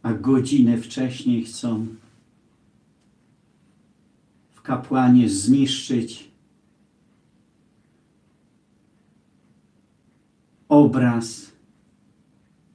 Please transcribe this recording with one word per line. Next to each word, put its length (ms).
a 120
godzinę 640
wcześniej 640
chcą 420
w 120
kapłanie 680
zniszczyć 1000
obraz 840